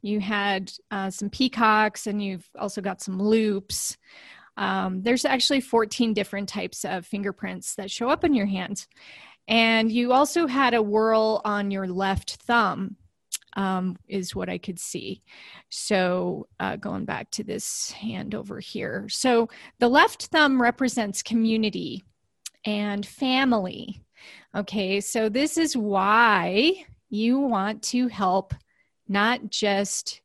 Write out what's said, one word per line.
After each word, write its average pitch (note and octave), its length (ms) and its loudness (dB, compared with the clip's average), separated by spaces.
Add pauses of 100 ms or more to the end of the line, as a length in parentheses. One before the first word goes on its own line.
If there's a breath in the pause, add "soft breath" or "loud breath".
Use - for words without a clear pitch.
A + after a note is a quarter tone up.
you G#3 160 -2
had, G3+ 520 -2 (200)
uh, G3 180 -4
some G3+ 220 -6
peacocks, G#3+ 720 2
and G#3 180 -4
you've F#3+ 240 -8 (120)
also G3+ 200 -6
got F#3+ 220 -6
some F#3 180 -6
loops. G#3+ 760 0 (580 loud breath)
Um, F#3+ 480 -2
there's A#3+ 220 2
actually C4+ 360 2
fourteen A3+ 520 2
different G3+ 360 -4
types F#3 360 -8
of F#3 220 -4
fingerprints G3 680 -6
that F3 140 -8
show A#3 200 -4
up D#4+ 160 2
in D4+ 80 4
your G#3+ 120 4
hands. F#3+ 420 -4 (600 loud breath)
And A3+ 440 4
you A#3+ 200 2
also C#4+ 360 4
had B3+ 260 2
a A#3 100 4
whorl A3 640 4
on G#3 260 -2
your G3 160 -2
left F#3+ 560 -2
thumb, G3+ 540 0 (580)
um, F#3 400 -2 (140)
is F#3+ 260 -6
what F#3 140 -4
I F3+ 80 -4
could F3 200 -8
see. - 460 -10 (460 loud breath)
So, F3+ 800 -2 (120)
uh, - 160 -4
going - 300 -8
back - 260 -8
to G#3+ 120 -8
this - 480 -8
hand G#3 440 -8
over G3+ 240 -10
here. - 500 -8
So A#3 380 2 (320 loud breath)
the A#3+ 80 4
left C#4+ 380 4
thumb C#4 360 4
represents A#3+ 600 0
community A3 800 0 (640)
and G#3 400 -2
family. B3+ 1000 0 (500 loud breath)
Okay, G3 460 -2
so A3 300 0
this C#4 280 0
is D#4 200 2
why G#3 1080 4 (240)
you A3+ 300 2
want A3 440 0
to B3 260 0
help F#3+ 440 0 (540)
not G#3 440 0
just - 720 -2